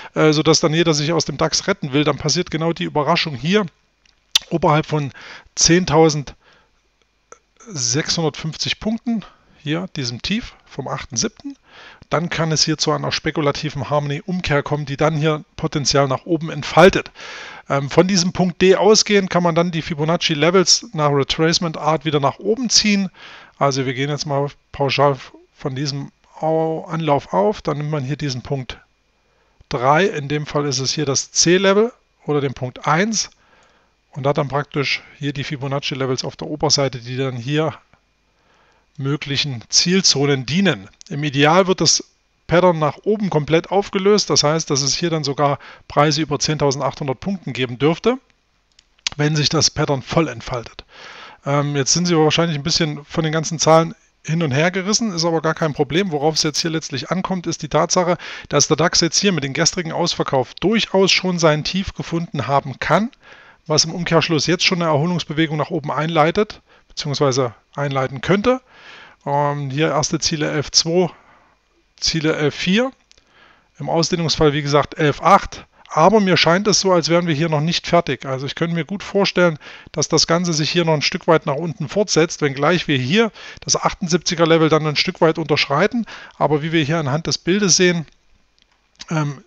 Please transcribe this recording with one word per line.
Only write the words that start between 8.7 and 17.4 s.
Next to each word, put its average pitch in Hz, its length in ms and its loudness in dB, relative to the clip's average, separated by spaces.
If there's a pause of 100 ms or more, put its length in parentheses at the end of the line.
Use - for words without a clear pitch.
Punkten, 226 460 -4 (360)
hier 165 340 -4
diesem 120 260 -6
Tief - 320 -6 (120)
vom - 220 -12
achten - 300 -10
siebten. 269 400 -6 (520)
Dann 156 200 -2
kann 160 240 -2
es 143 100 0
hier 156 140 0
zu 156 160 0
einer 143 180 -2
spekulativen 143 760 -2
Harmony-Umkehr 147 760 -2
kommen, 147 220 -4
die 139 100 -6
dann 160 220 2
hier 151 260 0 (140)
Potenzial 143 500 0
nach 131 180 -4
oben 160 240 -2
entfaltet. 131 640 4 (560)